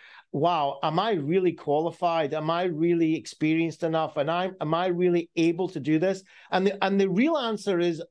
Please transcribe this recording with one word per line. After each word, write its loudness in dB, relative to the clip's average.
"Wow, 0
am 0
I 0
really 0
qualified? -2
Am -4
I 0
really 0
experienced -2
enough? -2
And 0
I'm, -2
am -2
I 0
really 0
able 2
to -8
do 2
this?" 0
And 4
the, -2
and 2
the 2
real 2
answer 0
is 0